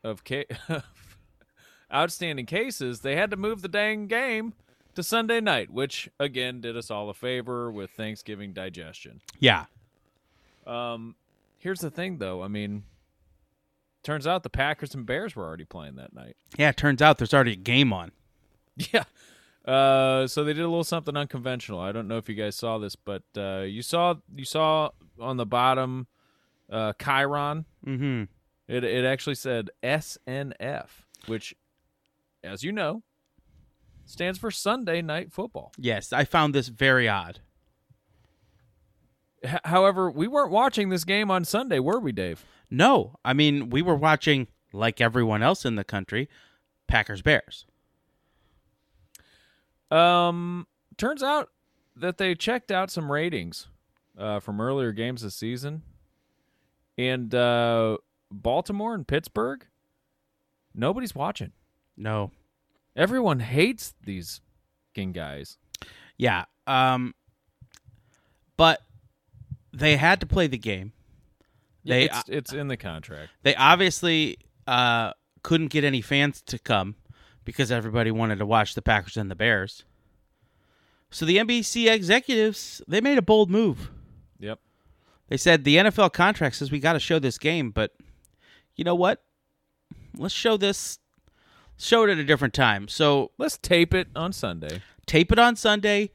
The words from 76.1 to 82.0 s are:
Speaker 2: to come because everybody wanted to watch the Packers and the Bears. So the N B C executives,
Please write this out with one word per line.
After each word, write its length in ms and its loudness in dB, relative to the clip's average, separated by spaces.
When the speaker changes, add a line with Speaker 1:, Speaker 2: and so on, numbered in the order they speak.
Speaker 2:
to 180 -10
come 360 0
because 260 -2
everybody 400 0
wanted 280 -2
to 60 -2
watch 300 2
the 60 -6
Packers 340 2
and 160 -4
the 40 -10
Bears. 500 0
So 160 -6
the 140 6
N 80 2
B 160 2
C 240 2
executives, 960 2